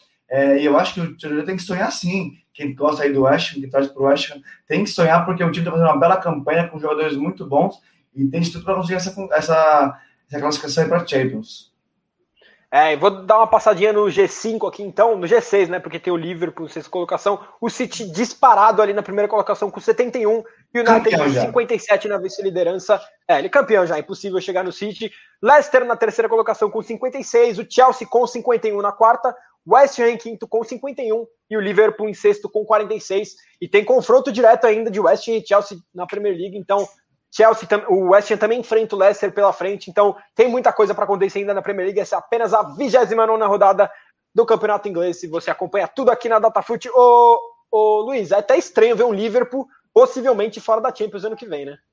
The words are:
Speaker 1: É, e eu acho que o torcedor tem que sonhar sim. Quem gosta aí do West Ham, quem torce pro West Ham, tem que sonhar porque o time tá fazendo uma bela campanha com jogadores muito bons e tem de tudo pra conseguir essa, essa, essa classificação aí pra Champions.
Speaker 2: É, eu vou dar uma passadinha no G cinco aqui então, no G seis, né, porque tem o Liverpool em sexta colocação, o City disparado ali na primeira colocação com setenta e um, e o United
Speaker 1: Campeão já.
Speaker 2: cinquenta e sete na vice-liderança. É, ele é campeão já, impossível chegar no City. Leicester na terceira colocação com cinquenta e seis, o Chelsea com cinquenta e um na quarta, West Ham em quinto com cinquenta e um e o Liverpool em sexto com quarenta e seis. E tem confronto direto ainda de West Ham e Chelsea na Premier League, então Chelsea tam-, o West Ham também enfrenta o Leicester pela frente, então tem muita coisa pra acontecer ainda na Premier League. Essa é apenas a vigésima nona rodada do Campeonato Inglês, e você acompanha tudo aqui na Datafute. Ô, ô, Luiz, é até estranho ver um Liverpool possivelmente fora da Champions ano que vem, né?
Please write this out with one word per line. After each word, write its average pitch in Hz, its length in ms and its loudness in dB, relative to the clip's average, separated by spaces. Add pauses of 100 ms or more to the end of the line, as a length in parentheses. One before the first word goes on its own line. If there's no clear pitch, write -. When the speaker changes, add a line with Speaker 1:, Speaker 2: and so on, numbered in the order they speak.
(280)
Speaker 1:
É, 139 300 2
e 147 60 -2
eu 147 140 2
acho 180 160 -2
que 180 60 -8
o 165 160 -8
torcedor 151 280 -6
tem 190 120 -6
que 185 60 -10
sonhar 196 280 -4
sim. 175 480 -6 (160)
Quem 147 200 -10
gosta 147 280 -2
aí 143 100 0
do 135 100 0
West 135 300 0
Ham, 139 80 -12
quem 135 80 -12
torce 139 240 -2
pro 135 120 -6
West 139 260 0
Ham, 143 100 -18 (260)
tem 175 180 -2
que 202 60 -6
sonhar 170 360 2
porque 175 180 -4
o 165 60 0
time 170 160 -6
tá 170 60 -6
fazendo 165 160 2
uma 147 100 2
bela 170 180 4
campanha 165 520 -2
com 160 100 -14
jogadores 151 380 -4
muito 165 280 -8
bons 151 380 -2 (320)
e 135 120 -4
tem 160 140 -4
de 170 120 -4
tudo - 120 -16
pra 190 100 -4
conseguir 180 200 -4
essa, 180 200 -8 (180)
essa, 151 680 2 (280)
essa 147 120 -10
classificação 147 440 -2
aí - 40 -6
pra 170 180 -2
Champions. - 720 -6 (920)
Speaker 2:
É, 151 260 2
eu 143 40 -4
vou 190 260 0
dar 214 120 4
uma 220 100 4
passadinha 208 460 2
no 208 180 0
G 185 160 2
cinco 220 400 -6
aqui 190 160 -10
então, 208 340 0
no 180 100 -6
G 220 140 4
seis, 202 280 2
né, 180 100 -6
porque 165 220 -12
tem 185 120 -4
o 175 40 -2
Liverpool 165 500 -8
em - 20 -12
sexta - 220 -16
colocação, 180 480 -4 (220)
o 226 100 -6
City 220 400 -10
disparado 214 720 2
ali 202 100 0
na 202 120 -6
primeira 202 240 -2
colocação 208 420 -4
com - 80 -14
setenta 240 400 -2
e 220 80 0
um, 220 160 0 (320)
e 240 60 -2
o - 20 0
United 226 280 2
Speaker 1:
Campeão 156 180 0
já. 131 140 0
Speaker 2:
cinquenta 226 320 -2
e 208 40 -2
sete 202 300 -2
na 202 100 -4
vice-liderança. 185 840 -2 (280)
É, 160 100 4
ele 151 80 -6
é 185 40 -8
campeão 208 360 2
já, 165 120 -4
impossível 185 420 -8
chegar 180 240 -4
no 180 80 -8
City. 208 400 -10 (280)
Leicester 262 440 4
na 240 100 -2
terceira 226 340 -2
colocação 220 400 0
com 214 140 -8
cinquenta 214 360 -8
e 262 60 -10
seis, 233 340 2
o 220 100 -8
Chelsea 254 420 4
com 233 160 2
cinquenta 233 400 -2
e 214 60 -4
um 202 100 -4
na 202 80 -2
quarta, 233 440 2 (320)
West 262 340 4
Ham 233 80 2
em 233 80 -2
quinto 226 320 -14
com 226 160 -2
cinquenta 262 380 -10
e 220 100 -4
um 226 120 -4 (240)
e 214 80 -6
o 214 40 -2
Liverpool 208 480 0
em 202 60 -8
sexto 208 360 0
com 214 140 -4
quarenta 214 300 0
e 202 60 -8
seis. 202 360 -6 (240)
E 175 80 -10
tem 208 160 4
confronto 247 480 2
direto 226 340 4
ainda 226 240 0
de 196 100 -4
West 196 280 2
Ham 233 60 -2
e 220 120 -4
Chelsea 202 320 0 (160)
na 180 100 -10
Premier 202 320 -6
League, 185 220 -10
então 202 280 -4 (420)
Chelsea 220 400 2
tam-, 208 200 0
o 185 220 2
West 208 200 4
Ham 214 80 -2
também 226 220 -2
enfrenta 220 360 -2
o - 20 -4
Leicester 202 320 2
pela 202 220 2
frente, 190 380 -8
então 202 260 2 (180)
tem 240 140 4
muita 233 240 0
coisa 208 220 2
pra 208 100 -4
acontecer 196 360 -2
ainda 202 120 -4
na 202 80 -4
Premier 202 240 -6
League. 196 160 -4
Essa 190 160 -4
é - 20 0
apenas 226 360 -2
a 214 80 4
vigésima 220 640 2
nona 220 200 2
rodada 196 440 4 (440)
do 233 120 2
Campeonato 208 420 0
Inglês, 175 340 -4
e 180 40 -12
você 165 240 -6
acompanha 175 360 -4
tudo 247 240 0
aqui 233 200 0
na 220 80 4
Datafute. 220 560 -2
Ô, 240 440 8 (320)
ô, 214 360 2
Luiz, 247 240 -4
é 196 60 2
até 208 200 2
estranho 233 400 2
ver 214 80 0
um 240 80 0
Liverpool 233 540 -4 (260)
possivelmente 233 680 2
fora 220 200 -2
da - 140 -4
Champions 208 300 -8
ano 220 120 -8
que 233 100 -18
vem, 147 200 -10
né? 143 100 -16 (160)